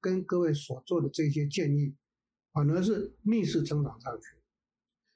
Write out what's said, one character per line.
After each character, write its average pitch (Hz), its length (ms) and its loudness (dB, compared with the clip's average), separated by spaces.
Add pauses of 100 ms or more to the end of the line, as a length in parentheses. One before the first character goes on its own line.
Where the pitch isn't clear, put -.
跟 185 240 0
各 180 160 0
位 165 120 4
所 143 320 -6
做 175 160 0
的 139 80 0
这 151 200 -2
些 147 180 0
建 147 300 0
议， 143 180 0 (580)
反 147 180 2
而 175 120 2
是 208 400 -2
逆 214 220 2
势 143 180 0
成 147 220 -2
长 - 160 -8
上 120 200 -10
去。 - 180 -20 (760)